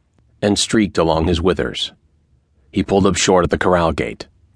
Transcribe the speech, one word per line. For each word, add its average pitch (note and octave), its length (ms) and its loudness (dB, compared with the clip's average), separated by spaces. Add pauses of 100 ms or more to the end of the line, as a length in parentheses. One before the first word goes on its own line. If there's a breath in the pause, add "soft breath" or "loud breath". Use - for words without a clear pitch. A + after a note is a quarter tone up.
(420)
and G2+ 160 2
streaked G#2 400 0
along E2 300 2
his E2+ 120 0
withers. E2 520 -4 (800)
He F#2+ 100 -2
pulled G2 240 2
up F#2+ 80 2
short F#2 300 2
at E2 60 -2
the - 60 -2
corral F2 360 0
gate, B1 340 -8 (300)